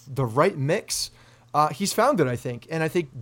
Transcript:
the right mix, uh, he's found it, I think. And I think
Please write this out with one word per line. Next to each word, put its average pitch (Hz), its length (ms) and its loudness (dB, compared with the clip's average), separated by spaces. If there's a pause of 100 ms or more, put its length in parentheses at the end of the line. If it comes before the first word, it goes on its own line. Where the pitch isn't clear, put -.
the 131 180 -2
right 156 320 2
mix, - 540 -2 (420)
uh, 151 160 4
he's 185 220 -4
found 233 300 4
it, 131 60 2
I 123 100 -2
think. 120 320 -10
And 160 120 -2
I 160 60 0
think 160 220 -2 (120)